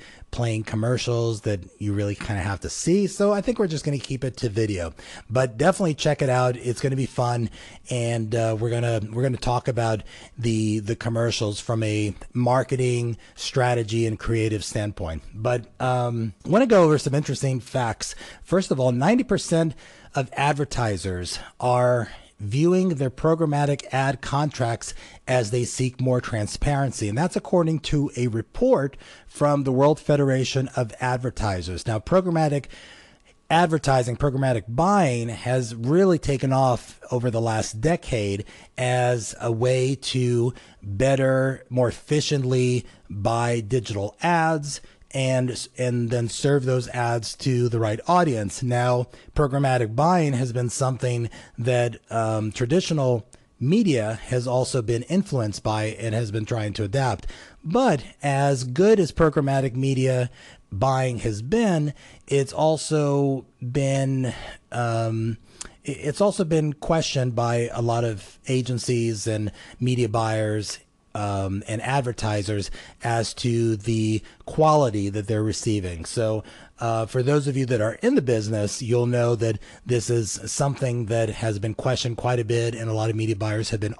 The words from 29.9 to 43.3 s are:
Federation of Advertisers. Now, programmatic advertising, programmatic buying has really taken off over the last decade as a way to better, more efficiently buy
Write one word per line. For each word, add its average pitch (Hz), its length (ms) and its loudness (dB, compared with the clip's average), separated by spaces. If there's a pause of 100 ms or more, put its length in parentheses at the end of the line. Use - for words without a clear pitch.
Federation 135 760 2
of 120 240 -2
Advertisers. 107 880 -2
Now, 110 100 -2
programmatic 160 680 0 (840)
advertising, 139 680 2
programmatic 131 500 0
buying 135 600 2
has 120 440 -2
really 156 460 4
taken 135 340 0
off 131 460 2 (100)
over 123 220 0
the 113 100 0
last 110 400 -2
decade 107 640 0 (320)
as 123 640 0
a 117 100 0
way 127 440 2
to 123 580 0 (300)
better, 131 880 2
more 123 160 4
efficiently 127 960 0 (240)
buy 117 520 0